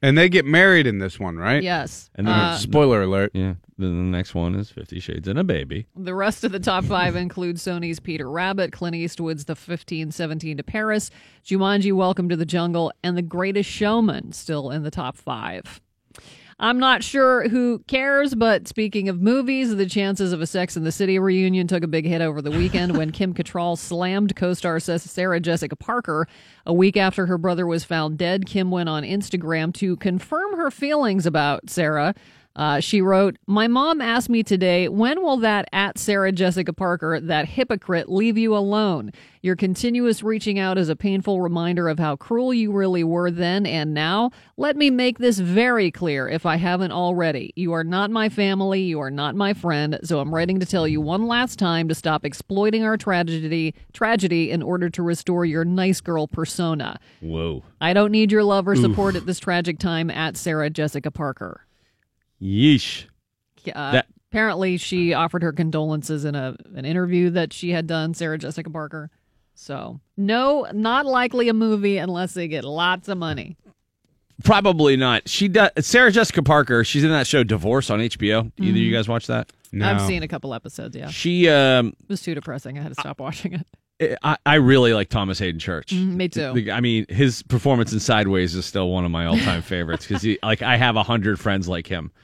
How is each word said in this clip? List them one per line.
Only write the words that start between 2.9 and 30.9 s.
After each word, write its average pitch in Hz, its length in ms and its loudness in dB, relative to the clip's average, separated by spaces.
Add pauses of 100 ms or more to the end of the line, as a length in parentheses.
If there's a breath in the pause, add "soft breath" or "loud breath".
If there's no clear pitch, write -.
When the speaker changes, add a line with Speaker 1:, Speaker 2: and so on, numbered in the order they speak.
Speaker 1:
alert. 98 320 0
Speaker 3:
Yeah. 95 200 -2 (240)
Then 90 180 -2
the 90 200 -2
next - 180 -6
one 87 200 -2
is 101 160 -6
Fifty 87 300 -14
Shades - 260 -10
and 104 120 -4
a 180 60 0
Baby. 78 420 -4 (100)
Speaker 2:
The 185 180 -10
rest 196 300 -4
of 190 80 -2
the 190 80 -6
top 185 240 -2
five 180 320 -2
include 180 400 -6
Sony's 170 420 -6
Peter 156 320 -10
Rabbit, 185 400 -2
Clint 170 240 -6
Eastwood's 165 520 -6
The 160 100 -6
fifteen 160 560 -8
seventeen 160 460 -6
to 143 40 -10
Paris, 214 480 -2 (340 soft breath)
Jumanji: 196 480 2
Welcome 185 360 2
to 170 80 0
the 160 100 -2
Jungle, 170 460 -2 (100)
and 180 140 -2
The 175 60 -2
Greatest 190 460 -2
Showman 214 640 0
still 143 380 -6
in 147 140 -6
the 151 80 -6
top 127 240 -6
five. - 640 -10 (800 loud breath)
I'm 240 180 2
not 254 240 4
sure 254 460 2
who 240 400 0
cares, 277 480 0
but 220 320 2
speaking 208 400 -2
of 180 120 -2
movies, 254 540 2
the 196 120 0
chances 196 460 0
of 160 80 -4
a 165 60 -4
Sex 180 300 -4
and 160 100 -2
the 160 60 -2
City 190 260 0
reunion 185 480 2
took 175 160 0
a 160 60 -4
big 160 180 -2
hit 170 160 0
over 151 180 -2
the 147 120 -4
weekend 175 440 0
when 156 140 0
Kim 185 240 -2
Cattrall 175 420 -4
slammed 185 600 -2
co-star 180 420 -2
Sa-, 170 200 -2
Sarah 180 420 -2
Jessica 160 340 -2
Parker 165 540 -4 (360 soft breath)
a 170 80 -2
week 185 240 4
after 190 300 2
her 180 120 0
brother 175 280 0
was 165 160 -2
found 156 360 -4
dead. 185 280 0
Kim 185 240 -2
went 175 180 -2
on 151 140 -4
Instagram 165 720 -2
to 180 220 -2
confirm 320 600 -2
her 330 140 -2
feelings 254 560 0